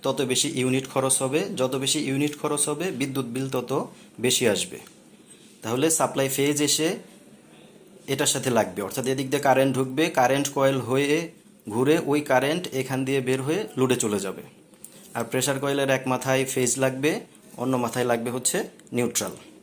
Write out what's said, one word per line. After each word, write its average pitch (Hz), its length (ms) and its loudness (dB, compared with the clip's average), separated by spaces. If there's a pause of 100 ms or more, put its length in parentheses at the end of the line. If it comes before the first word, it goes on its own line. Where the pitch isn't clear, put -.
তত 131 140 -2 (120)
বেশি 127 180 0 (120)
ইউনিট 131 320 0
খরচ 131 300 0
হবে। 135 180 0 (200)
যত 131 220 0
বেশি 139 160 0 (100)
ইউনিট 143 320 0
খরচ 147 300 -2
হবে, 151 160 -4 (140)
বিদ্যুৎ 135 340 -2
বিল 131 200 -4
তত 123 180 -2 (520)
বেশি 127 200 2 (100)
আসবে। 87 240 -6 (840)
তাহলে 123 240 0 (120)
সাপ্লাই 135 380 0
ফেজ 143 200 2 (120)
এসে 156 200 2 (1200)
এটার 135 220 0
সাথে 131 240 -2
লাগবে, 95 280 0
অর্থাৎ 117 260 -4
এদিক 131 200 -2
দিয়ে 143 160 0
কারেন্ট 135 280 6
ঢুকবে, 135 280 0 (140)
কারেন্ট 135 280 4 (100)
কয়েল 135 220 4 (100)
হয়ে 139 240 2 (600)
ঘুরে 131 220 4 (140)
ওই 147 100 2 (100)
কারেন্ট 143 340 2 (160)
এখান 131 260 -4
দিয়ে 135 220 0
বের 131 180 0
হয়ে 165 140 0 (180)
লোডে 127 260 4
চলে 104 200 0
যাবে। 95 180 -8 (720)
আর 117 140 -2
প্রেশার 131 320 0
কয়েলের 139 340 0
এক 131 60 -2 (100)
মাথায় 131 300 2 (100)
ফেজ 127 180 2 (140)
লাগবে, 131 260 0 (520)
অন্য 131 100 0 (120)
মাথায় 123 260 -2
লাগবে 117 260 0
হচ্ছে 131 220 -2 (380)
নিউট্রাল। 113 380 -2 (280)